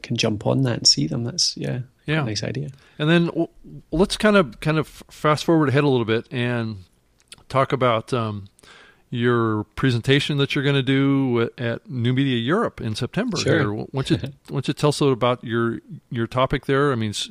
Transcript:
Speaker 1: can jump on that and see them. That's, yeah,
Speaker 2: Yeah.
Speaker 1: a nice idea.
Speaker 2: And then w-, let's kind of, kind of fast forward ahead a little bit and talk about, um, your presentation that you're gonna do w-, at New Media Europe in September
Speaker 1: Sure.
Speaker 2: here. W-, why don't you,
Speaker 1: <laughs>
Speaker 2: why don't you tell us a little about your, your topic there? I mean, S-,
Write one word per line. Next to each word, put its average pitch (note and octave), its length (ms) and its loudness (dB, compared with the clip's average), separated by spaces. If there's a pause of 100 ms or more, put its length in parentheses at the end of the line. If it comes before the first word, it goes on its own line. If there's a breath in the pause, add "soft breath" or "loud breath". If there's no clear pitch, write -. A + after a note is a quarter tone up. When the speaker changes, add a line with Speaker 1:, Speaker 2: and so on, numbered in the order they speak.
Speaker 1:
can - 140 -6
jump A2+ 320 -2
on B2+ 160 2
that B2 140 0
and - 100 0
see C#3+ 200 2
them. C3 180 -4
That's, - 320 -4
yeah, C3+ 220 -6 (260)
Speaker 2:
Yeah. D#3 160 -2
Speaker 1:
a C3+ 40 -2
nice G#2+ 180 -4
idea. C#3+ 260 -6 (300 soft breath)
Speaker 2:
And D3+ 100 2
then E3+ 160 6
w-, E3 240 -2 (420)
let's F3+ 240 2
kind G#3 220 4
of, C#3+ 240 0
kind D#3 160 0
of D3 100 -2
fast - 560 -2
forward D#3+ 240 4
ahead C#3 160 2
a D3 60 4
little B2 160 2
bit A2 260 0
and A#2+ 460 -4 (720)
talk C3+ 240 0
about, A#2+ 400 0
um, G#2+ 340 -4 (600 loud breath)
your A#2 560 0 (100)
presentation C3+ 640 2
that C#3 180 0
you're C#3+ 80 -2
gonna C#3 180 2
do C3+ 680 2
w-, - 80 -
at A#2 320 -6
New B2 240 0
Media C3+ 240 0
Europe D#3 420 -2
in A2 160 -4
September F3+ 400 -4
Speaker 1:
Sure. C#3 200 0
Speaker 2:
here. E3 80 2
W-, G#2+ 280 -6
why C3+ 120 -2
don't - 60 -6
you, D3+ 80 2
Speaker 1:
<laughs> - 300 -10
Speaker 2:
why - 80 -12
don't C#3 140 -4
you C#3 40 2
tell - 140 0
us D3 140 0
a - 20 2
little C3+ 100 4
about B2 300 0
your, A#2 380 -2 (280)
your A#2 180 -2
topic C3 380 0
there? C#3 280 2
I - 20 -2
mean, A2 140 -2
S-, - 220 -6